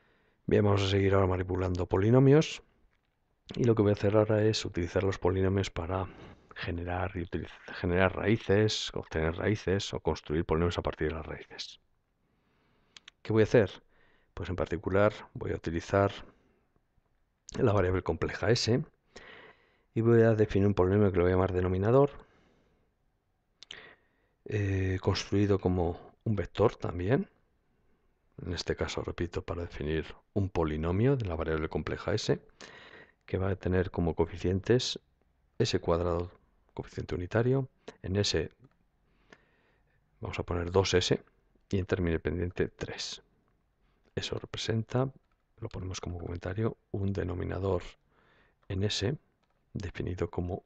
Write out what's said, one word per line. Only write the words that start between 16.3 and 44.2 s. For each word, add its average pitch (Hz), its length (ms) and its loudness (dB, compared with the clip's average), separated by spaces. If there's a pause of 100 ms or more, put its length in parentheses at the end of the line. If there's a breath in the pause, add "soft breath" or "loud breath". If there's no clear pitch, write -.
la 117 160 4
variable 92 300 2
compleja - 480 -2
S 123 320 2 (1120 loud breath)
y 113 60 2
voy 117 200 6
a 113 140 6
definir 101 320 4
un 101 80 4
polinomio 95 360 4
que 92 60 -2
lo 87 60 4
voy 90 80 4
a 92 40 2
llamar 92 180 2
denominador, 95 580 2 (2250 loud breath)
eh, 95 560 -2
construido 101 580 2
como 90 540 -2 (100)
un 110 120 0
vector - 400 0
también. 104 540 -2 (1120)
En 90 100 -6
este - 220 -4
caso, - 260 -4
repito, - 420 -6
para 82 180 -8
definir 78 540 -6 (180)
un 98 160 -2
polinomio 87 640 0
de 117 100 -4
la 85 100 -4
variable 80 340 -2
compleja 80 440 -4
S, - 260 -2 (840 loud breath)
que - 120 -4
va 95 120 -2
a 95 60 -2
tener 90 340 0
como 85 260 0
coeficientes 92 840 0 (580)
S 98 220 0
cuadrado, 87 520 0 (420)
coeficiente - 400 -10
unitario, 120 560 0 (320 loud breath)
en 92 140 -4
S 101 360 0 (1700 soft breath)
vamos - 200 -8
a 92 40 -4
poner 87 280 -4
dos 95 240 4
S - 280 2 (460)
y 104 80 0
en 92 80 -2
término 90 240 0
independiente 85 580 -2
tres. - 540 -12 (920)
Eso - 240 -6